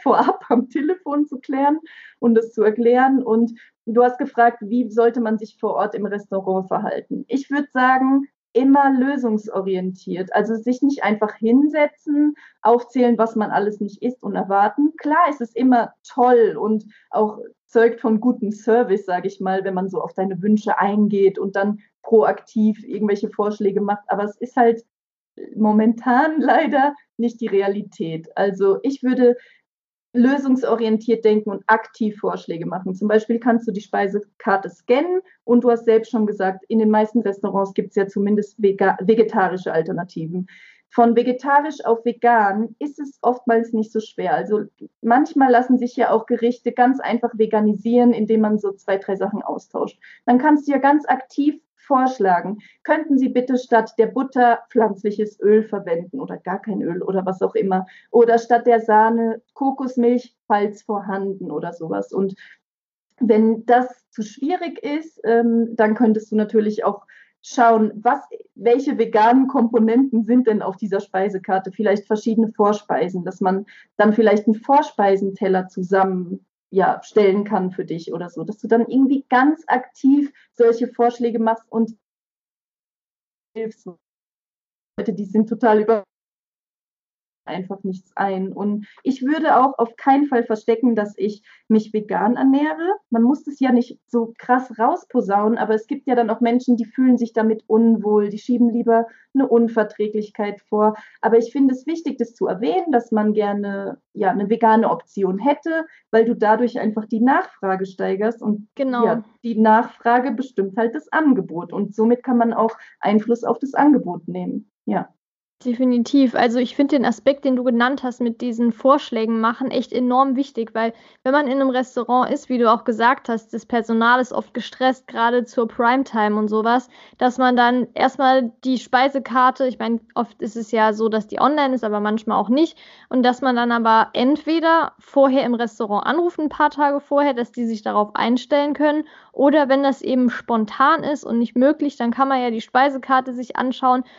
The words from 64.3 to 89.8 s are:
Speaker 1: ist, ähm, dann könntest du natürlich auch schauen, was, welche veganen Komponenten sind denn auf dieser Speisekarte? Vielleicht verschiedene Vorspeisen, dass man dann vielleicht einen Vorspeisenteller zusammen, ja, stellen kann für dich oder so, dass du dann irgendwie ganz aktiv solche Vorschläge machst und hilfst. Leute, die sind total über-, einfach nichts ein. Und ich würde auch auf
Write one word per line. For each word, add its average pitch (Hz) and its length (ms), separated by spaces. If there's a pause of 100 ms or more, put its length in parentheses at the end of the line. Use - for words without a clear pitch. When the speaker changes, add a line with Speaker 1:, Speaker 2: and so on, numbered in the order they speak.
Speaker 1:
ist, 311 400
ähm, 233 520
dann 214 200
könntest 220 360
du 214 40
natürlich 214 500
auch 202 200 (360)
schauen, 226 540
was, 277 260 (340)
welche 240 420
veganen 226 500
Komponenten 233 760
sind 247 240
denn 214 140
auf 185 160
dieser 202 240
Speisekarte? 190 720
Vielleicht 208 340
verschiedene 220 460
Vorspeisen, 185 720
dass 185 160
man 190 240 (320)
dann 208 160
vielleicht 214 340
einen 220 80
Vorspeisenteller 196 1120
zusammen, 190 800 (280)
ja, 185 300
stellen 202 400
kann 185 280
für 185 140
dich 160 280
oder 175 180
so, 160 120
dass 180 140
du - 100
dann 233 200
irgendwie 269 420
ganz 294 380
aktiv 277 640 (200)
solche 233 340
Vorschläge 240 500
machst 226 340
und 226 240 (1600)
hilfst. 220 320 (1080)
Leute, 208 160
die 196 120
sind 214 240
total 214 320
über-, 214 220 (1400)
einfach 190 380
nichts 185 320
ein. 190 380
Und 208 340 (160)
ich - 180
würde 302 360
auch 269 200
auf 233 200